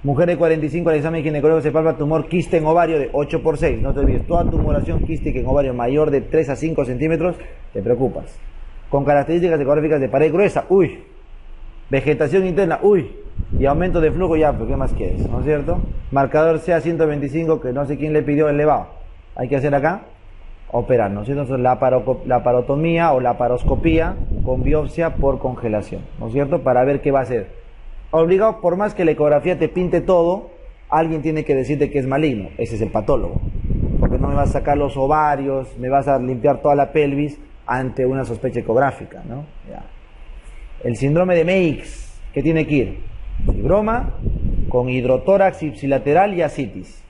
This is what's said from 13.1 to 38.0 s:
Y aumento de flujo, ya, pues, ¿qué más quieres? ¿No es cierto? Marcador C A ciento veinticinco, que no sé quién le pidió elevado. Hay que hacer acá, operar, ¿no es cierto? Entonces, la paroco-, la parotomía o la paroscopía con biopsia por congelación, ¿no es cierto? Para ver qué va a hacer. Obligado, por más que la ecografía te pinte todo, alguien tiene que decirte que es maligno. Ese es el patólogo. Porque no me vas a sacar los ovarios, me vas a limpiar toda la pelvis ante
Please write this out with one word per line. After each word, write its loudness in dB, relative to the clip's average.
Y 4
aumento 2
de 2
flujo, 0
ya, 4
pues, -4
¿qué 0
más 0
quieres? -2
¿No -2
es -2
cierto? 0
Marcador 2
C 0
A 2
ciento 0
veinticinco, -2
que -4
no -2
sé -4
quién -4
le 2
pidió 2
elevado. 2
Hay -6
que 0
hacer 0
acá, 0
operar, 2
¿no -4
es -8
cierto? -2
Entonces, -2
la 4
paroco-, 2
la 0
parotomía 2
o 2
la 0
paroscopía 0
con -2
biopsia 0
por 0
congelación, -4
¿no -8
es -8
cierto? 0
Para 4
ver 2
qué 0
va 4
a -2
hacer. -4
Obligado, 4
por 2
más -2
que 0
la 6
ecografía 2
te 0
pinte 0
todo, 2
alguien 0
tiene -2
que 2
decirte 0
que -2
es -2
maligno. 0
Ese -4
es -4
el -2
patólogo. 0
Porque 2
no 0
me 0
vas 2
a -2
sacar 0
los -2
ovarios, 0
me -6
vas 2
a 2
limpiar 0
toda 4
la 2
pelvis 0
ante -2